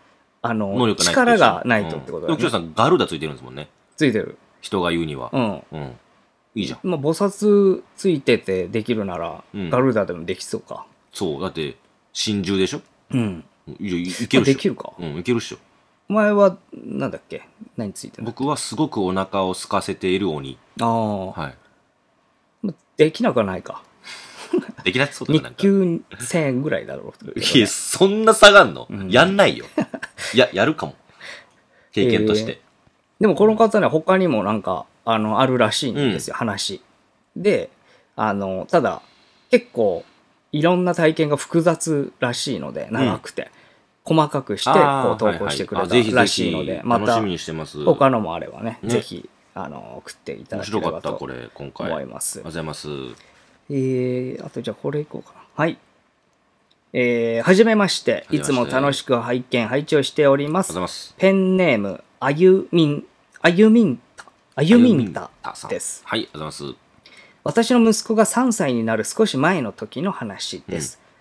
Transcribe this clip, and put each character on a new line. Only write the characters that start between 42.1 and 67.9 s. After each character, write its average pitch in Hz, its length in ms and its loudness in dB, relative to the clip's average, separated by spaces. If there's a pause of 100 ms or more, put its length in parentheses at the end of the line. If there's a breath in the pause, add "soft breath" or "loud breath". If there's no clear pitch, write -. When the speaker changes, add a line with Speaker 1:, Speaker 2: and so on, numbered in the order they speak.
Speaker 1:
ら 123 120 -2
し 123 240 -6
い 78 40 -8
の 71 120 -10
で、 - 120 -8
Speaker 2:
う - 60 -12
ん。 - 20 -4
Speaker 1:
長 117 260 0
く - 120 -16
て。 - 200 -10 (540 soft breath)
細 156 240 2
か 139 140 -4
く 104 140 -6
し - 80 -8
て、 123 60 0
Speaker 2:
あ 139 360 2
ー、 - 20 0
Speaker 1:
こ 110 200 0
う、 101 40 2
投 87 60 -8
稿 101 120 -4
し 71 60 -4
て 95 80 -4
く 101 100 -8
れ 87 60 -2
た - 0 -
Speaker 2:
は 92 60 -2
い - 20 -10
は 104 80 0
い。 123 40 8
あ、 - 20 2
ぜ - 0 -
ひ - 20 0
ぜ 110 60 -2
ひ。 123 60 0
Speaker 1:
ら 117 100 6
し 90 240 -2
い - 20 -4
の 73 120 -4
で、 90 200 -6
ま 117 160 0
た、 107 60 -2
Speaker 2:
楽 117 140 2
し 110 40 -2
み 98 80 -2
に 82 60 -6
し - 80 -12
て 82 60 -10
ま 78 140 -8
す。 73 180 -12
Speaker 1:
他 139 260 4
の 120 100 0
も 82 140 -6
あ 82 60 -8
れ - 80 -10
ば - 140 -16
ね、 113 200 -10
Speaker 2:
ね。 113 80 -6
Speaker 1:
ぜ 120 100 0
ひ、 - 280 -14 (260)
あ 85 140 -10
の、 60 300 -16
送 - 140 -18
っ - 20 -18
て - 200 -12
い 58 100 -16
た - 140 -10
だ 69 60 -8
け 107 60 -10
れ 107 100 -2
ば - 20 -4
と 82 80 -4
Speaker 2:
面 - 20 -6
白 - 0 -
か 80 60 -8
っ - 40 -10
た、 71 160 -6
こ 69 80 -10
れ、 62 280 -12
今 - 180 -14
回。 - 180 -8
Speaker 1:
思 78 120 -4
い 65 40 -10
ま 62 140 -14
す。 - 180 -6
Speaker 2:
あ - 40 -14
り - 20 -18
が - 0 -
と - 40 -12
う 82 40 -12
ご - 20 -12
ざ 85 60 -6
い - 40 -6
ま 76 100 -8
す。 - 140 -12 (840 soft breath)
Speaker 1:
え 127 680 -4
ー、 - 80 -14
あ 151 40 -14
と、 - 100 -10
じ 147 100 -8
ゃ 104 40 -10
あ、 - 60 -14
こ 143 100 -6
れ 147 100 -6
い 151 60 -10
こ - 120 -16
う - 40 -14
か - 120 -20
な。 - 60 -20 (140)
は 156 120 -2
い。 - 120 -6 (1120)
え 117 500 0
ー、 - 0 -
は 175 120 4
じ 214 100 8
め 226 100 4
ま 208 140 4
し - 140 -4
て。 120 100 0
Speaker 2:
は 92 80 -2 (100)
じ - 20 0
め 147 60 0
ま - 60 -4
し - 20 -4
て。 147 60 0
Speaker 1:
い - 40 2
つ - 20 2
も 120 80 0
楽 135 260 0
し 131 100 -6
く 131 140 0
拝 123 260 -2
見、 117 260 -2
拝 139 180 -2
聴 147 160 2
し 135 80 -4
て 147 160 2
お 139 100 6
り 143 120 -4
ま 175 140 0
す。 - 80 -6
Speaker 2:
あ - 20 -8
り - 20 -10
が - 60 -4
と - 0 -
う - 0 -
ご - 0 -
ざ - 0 -
い - 20 -2
ま - 60 -4
す。 - 300 -16
Speaker 1:
ペ 190 140 4
ン 190 240 2
ネ 170 200 4
ー - 20 -2
ム、 98 260 -8 (160)
あ 127 100 0
ゆ 185 420 4
み 165 140 4
ん、 147 180 -2 (360)
あ - 80 4
ゆ 202 220 6
み 226 140 6
ん 131 120 2 (200)
た、 - 100 -20 (280)
あ 139 80 -2
ゆ 190 140 6
み 240 160 8
ん 110 220 0
た - 80 -8
で - 20 -12
す。 - 0 - (180)
Speaker 2:
あ - 20 -18
ゆ - 0 -
み - 0 -
ん - 20 -12
た - 80 -10
さ - 120 -16
ん。 - 40 -14 (400)
は 113 60 -2
い、 113 40 -2
あ - 0 -
り - 60 -8
が - 60 -20
と 73 80 -14
う 78 40 -8
ご 76 60 -8
ざ 73 140 -14
い 69 40 -8
ま 65 60 -12
す。 - 100 -20 (580 soft breath)
Speaker 1:
私 226 300 0
の 226 180 6